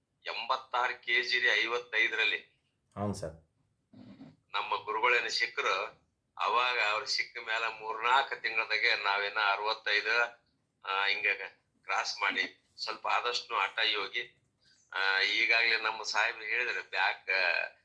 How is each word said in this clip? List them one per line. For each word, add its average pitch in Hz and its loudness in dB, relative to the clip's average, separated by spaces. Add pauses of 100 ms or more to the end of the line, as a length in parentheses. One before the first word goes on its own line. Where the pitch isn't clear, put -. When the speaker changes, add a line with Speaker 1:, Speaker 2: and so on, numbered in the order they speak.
(260)
Speaker 1:
ಎಂಬತ್ತಾರು 120 -4
ಕೆಜಿ 123 0
ರೀ 120 2
ಐವತ್ತೈದರಲ್ಲಿ. 110 0 (460)
Speaker 2:
ಹೌದು 101 -2
ಸರ್. 82 -10 (1040)
Speaker 1:
ನಮ್ಮ 101 -4
ಗುರುಗಳೇನು 113 2
ಸಿಕ್ಕರು, 113 -2 (360)
ಅವಾಗ 120 2
ಅವ್ರು 107 2
ಸಿಕ್ಕ - -4
ಮೇಲೆ 113 -2
ಮೂರ್ನಾಲ್ಕು 117 2
ತಿಂಗಳದಾಗೆ 110 0
ನಾವೇನ 101 2 (140)
ಅರವತ್ತೈದು, 107 0 (440)
ಆ, 98 0
ಹಿಂಗೆ 101 0 (500)
ಕ್ರಾಸ್ 101 -2
ಮಾಡಿ 95 -2 (100)
ಸ್ವಲ್ಪ 110 -6
ಆದಷ್ಟು 117 0
ಹಠ 98 0
ಯೋಗಿ. 107 -2 (560)
ಆ, 98 2
ಈಗಾಗಲೇ 113 4
ನಮ್ಮ 110 -2
ಸಾಹೇಬ್ರು 110 0
ಹೇಳಿದ್ರು 110 -4
ಬ್ಯಾಕ್, 98 -2 (600)